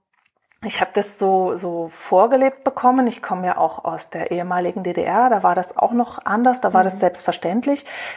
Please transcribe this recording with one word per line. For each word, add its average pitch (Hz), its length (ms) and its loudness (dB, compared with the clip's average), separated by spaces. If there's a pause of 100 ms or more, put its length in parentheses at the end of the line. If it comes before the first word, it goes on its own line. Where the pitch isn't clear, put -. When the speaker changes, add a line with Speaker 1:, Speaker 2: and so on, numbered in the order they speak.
(640)
Speaker 1:
ich 208 200 -6
habe - 100 0
das 202 260 -2
so, 190 380 2
so 170 320 -6
vorgelebt 262 760 2
bekommen. 262 420 2
Ich 226 160 -4
komme 180 240 -6
ja 180 100 -2
auch - 300 -2
aus 165 240 -8
der 165 200 -6
ehemaligen 180 520 -4
D 175 100 -2
D 170 120 -4
R. 233 260 2
Da 202 120 2
war 180 120 4
das 180 240 -2
auch 208 140 2
noch 240 340 -2
anders. 247 340 2
Da 185 140 2
war 185 100 6
das 190 120 -2
Speaker 2:
Mhm. - 20 -8
Speaker 1:
selbstverständlich, 190 880 -2 (300)